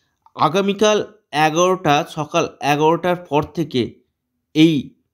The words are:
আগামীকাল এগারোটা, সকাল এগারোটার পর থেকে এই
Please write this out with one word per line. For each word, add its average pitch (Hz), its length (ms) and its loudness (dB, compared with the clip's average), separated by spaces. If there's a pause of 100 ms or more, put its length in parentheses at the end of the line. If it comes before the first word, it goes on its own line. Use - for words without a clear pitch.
(360)
আগামীকাল 202 640 0 (340)
এগারোটা, 160 760 0
সকাল 156 340 -4 (180)
এগারোটার 160 540 0
পর 151 280 -2
থেকে 147 380 -4 (720)
এই 160 200 6 (400)